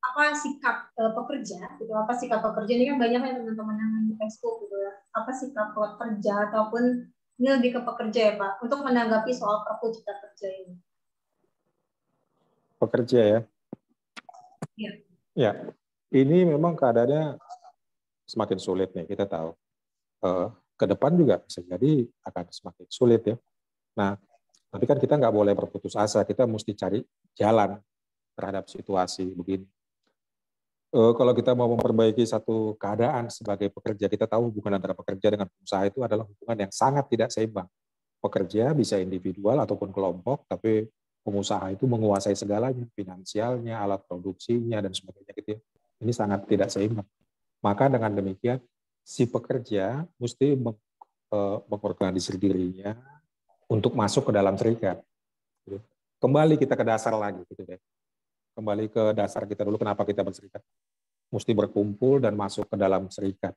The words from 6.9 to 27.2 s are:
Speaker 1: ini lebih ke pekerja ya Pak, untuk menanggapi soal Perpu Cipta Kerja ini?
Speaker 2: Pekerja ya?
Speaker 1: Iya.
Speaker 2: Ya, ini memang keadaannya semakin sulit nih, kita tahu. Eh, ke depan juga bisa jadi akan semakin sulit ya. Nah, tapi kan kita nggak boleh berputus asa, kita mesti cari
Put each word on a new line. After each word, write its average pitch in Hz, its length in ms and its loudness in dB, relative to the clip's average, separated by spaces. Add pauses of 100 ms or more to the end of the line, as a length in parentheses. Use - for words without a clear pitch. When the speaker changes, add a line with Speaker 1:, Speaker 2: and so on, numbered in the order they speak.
Speaker 1:
ini 262 40 4 (120)
lebih 240 160 2
ke 247 80 0
pekerja 233 400 -2
ya 208 160 6
Pak, 196 240 -4
untuk 277 240 -2
menanggapi 233 480 2
soal 208 320 -2
Perpu 220 240 -4
Cipta 208 240 -10
Kerja - 320 -14
ini? 185 320 -12 (2000)
Speaker 2:
Pekerja 120 400 2
ya? 107 180 6 (1300)
Speaker 1:
Iya. 214 180 -10 (460)
Speaker 2:
Ya, 113 140 4 (580)
ini 156 400 6
memang 160 240 2
keadaannya 139 640 2 (880)
semakin 101 320 -2
sulit 92 400 -2
nih, 85 80 -8
kita 98 240 -4
tahu. 82 240 -6 (720)
Eh, 92 240 2 (240)
ke 104 160 0
depan 98 240 2
juga 139 240 6
bisa - 240 -10
jadi 117 480 0 (160)
akan 92 240 -10
semakin - 400 -18
sulit 117 320 4
ya. 107 160 -2 (560)
Nah, 101 240 0 (560)
tapi 104 160 -2
kan 143 80 6
kita 127 160 2
nggak 135 160 4
boleh 104 240 6
berputus - 400 -4
asa, 107 320 2
kita 117 240 2
mesti 107 240 -4
cari 98 320 -2 (320)